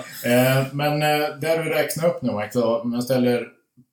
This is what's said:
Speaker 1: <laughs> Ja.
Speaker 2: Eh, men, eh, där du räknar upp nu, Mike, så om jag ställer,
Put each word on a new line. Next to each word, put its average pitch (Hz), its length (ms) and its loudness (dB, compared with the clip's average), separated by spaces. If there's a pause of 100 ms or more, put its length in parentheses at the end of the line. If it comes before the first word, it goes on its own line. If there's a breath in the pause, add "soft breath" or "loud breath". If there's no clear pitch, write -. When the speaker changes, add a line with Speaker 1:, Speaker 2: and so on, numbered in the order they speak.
(120)
Speaker 1:
<laughs> - 120 -12
Ja. 127 360 4
Speaker 2:
Eh, 135 140 0
men, 147 280 0
eh, 151 260 2 (140)
där 160 220 0
du 160 60 -4
räknar 156 400 0
upp 170 120 -2
nu, 120 100 -2
Mike, 104 200 -6
så 117 300 0
om 120 120 -4
jag 120 100 -4
ställer, 123 440 0 (460)